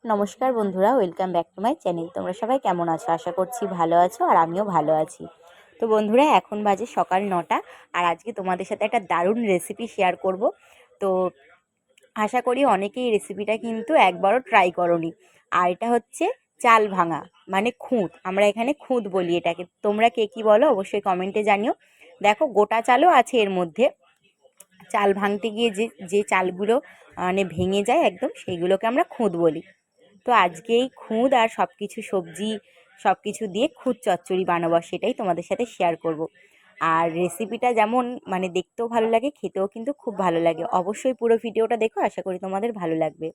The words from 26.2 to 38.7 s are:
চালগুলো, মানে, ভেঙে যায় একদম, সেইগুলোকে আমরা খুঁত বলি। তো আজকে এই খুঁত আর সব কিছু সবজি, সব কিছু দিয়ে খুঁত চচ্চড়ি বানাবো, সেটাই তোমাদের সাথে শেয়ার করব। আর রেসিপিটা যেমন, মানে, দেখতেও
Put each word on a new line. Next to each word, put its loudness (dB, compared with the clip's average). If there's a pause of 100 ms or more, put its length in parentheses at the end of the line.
চালগুলো, 0 (420)
মানে, -2
ভেঙে -2
যায় 2
একদম, -2
সেইগুলোকে -2
আমরা 0 (120)
খুঁত 0
বলি। 0 (640)
তো 0
আজকে 2
এই 2
খুঁত -2
আর 4
সব -2
কিছু -10
সবজি, -6 (480)
সব 2
কিছু -6
দিয়ে 0
খুঁত -4
চচ্চড়ি -2
বানাবো, 0
সেটাই -6
তোমাদের -4
সাথে -2
শেয়ার -2
করব। -4 (600)
আর 2
রেসিপিটা -4
যেমন, 2 (240)
মানে, -2
দেখতেও -6